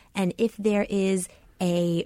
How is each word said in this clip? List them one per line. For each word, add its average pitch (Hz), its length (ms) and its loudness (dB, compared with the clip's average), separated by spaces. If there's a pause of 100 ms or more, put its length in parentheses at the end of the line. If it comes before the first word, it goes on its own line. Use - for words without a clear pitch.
(160)
And 190 220 0
if 226 200 0
there 208 320 0
is 190 380 0 (340)
a 175 440 0